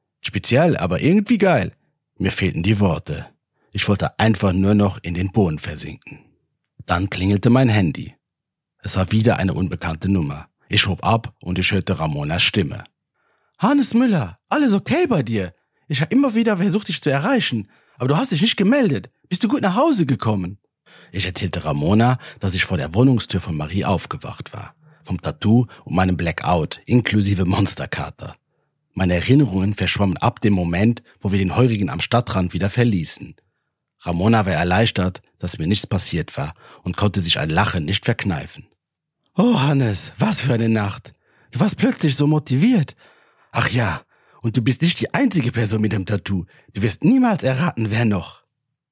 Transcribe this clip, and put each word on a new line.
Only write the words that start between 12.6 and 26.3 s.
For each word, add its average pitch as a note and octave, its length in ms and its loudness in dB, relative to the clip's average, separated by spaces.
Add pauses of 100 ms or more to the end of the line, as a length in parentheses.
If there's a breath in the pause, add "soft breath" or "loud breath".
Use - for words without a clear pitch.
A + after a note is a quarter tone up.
"Hannes C4+ 340 2
Müller, G3+ 540 0
alles C#4 240 2
okay C4+ 340 0
bei G3 160 0
dir? G2+ 320 -4 (360)
Ich C3+ 120 -2
hab D#3+ 120 -4
immer C4 200 2
wieder A3 220 2
versucht, G3 320 0
dich D#3+ 140 -6
zu - 80 -2
erreichen, C#3 600 0 (280 soft breath)
aber A#2+ 100 -4
du C#3+ 80 2
hast B3 160 2
dich D#3 100 2
nicht A3+ 140 2
gemeldet. G3+ 540 0 (200)
Bist - 140 -2
du A3+ 40 2
gut B3+ 140 0
nach F#3+ 140 0
Hause B3+ 300 2
gekommen?" G2+ 540 -2 (520 loud breath)
Ich F#2+ 140 -4
erzählte F2 400 -4
Ramona, B2+ 540 2 (200 loud breath)
dass F#2 140 -2
ich - 120 -2
vor F3+ 120 -4
der D#2 160 -6
Wohnungstür A2+ 480 2
von E2 140 -6
Marie D2+ 300 -4
aufgewacht - 680 -6
war. - 220 -14 (280 soft breath)
Vom - 180 -8
Tattoo G#2+ 440 2 (200 loud breath)
und D2+ 100 -6
meinem F#2 220 2
Blackout, E2 680 -2